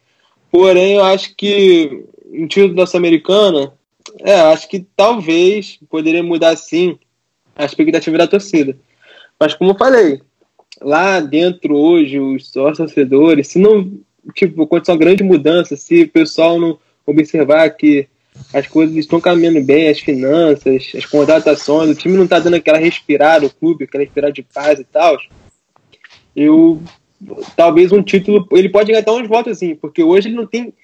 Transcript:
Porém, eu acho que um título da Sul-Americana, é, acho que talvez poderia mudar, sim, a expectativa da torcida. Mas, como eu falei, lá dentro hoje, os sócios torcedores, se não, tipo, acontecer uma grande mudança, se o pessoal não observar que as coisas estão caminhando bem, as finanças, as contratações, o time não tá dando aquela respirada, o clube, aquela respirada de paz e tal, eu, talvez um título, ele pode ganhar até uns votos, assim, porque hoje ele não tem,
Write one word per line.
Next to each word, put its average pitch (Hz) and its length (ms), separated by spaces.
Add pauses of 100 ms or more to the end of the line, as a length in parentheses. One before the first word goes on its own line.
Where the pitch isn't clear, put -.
(500)
Porém, 185 440
eu 202 100
acho 190 300
que 190 720 (280)
um 165 140
título 190 280
da 180 120
Sul-Americana, 175 880 (460)
é, 190 140
acho 160 340
que 185 180 (100)
talvez 196 840 (120)
poderia 160 320
mudar, 165 340
sim, 160 420 (580)
a 147 80
expectativa 156 520
da 170 120
torcida. 151 480 (640)
Mas, 151 160
como 185 180
eu 196 40
falei, 196 440 (600)
lá 175 400
dentro 156 560
hoje, 147 420
os 135 300
sócios 147 300
torcedores, 147 720
se - 100
não, 196 340 (420)
tipo, 160 280
acontecer 165 300
uma 165 60
grande 175 240
mudança, 165 540
se 170 260
o 160 60
pessoal 165 500
não 165 200 (280)
observar 151 640
que 147 380 (440)
as 139 140
coisas 160 300
estão 160 240
caminhando 170 420
bem, 143 260
as 147 120
finanças, 143 960
as 123 80
contratações, 151 840
o 147 40
time 170 220
não 190 100
tá 175 120
dando 170 160
aquela 160 240
respirada, 151 680
o 131 40
clube, 156 340
aquela 139 200
respirada 143 280
de 139 100
paz 143 360
e 131 60
tal, 151 340 (1160)
eu, 160 460 (760)
talvez 170 360
um 202 100
título, 196 500
ele 190 160
pode 208 200
ganhar 220 120
até 214 120
uns 233 160
votos, 233 240
assim, 175 220
porque 151 280
hoje 190 260
ele 226 80
não 226 100
tem, 233 260 (100)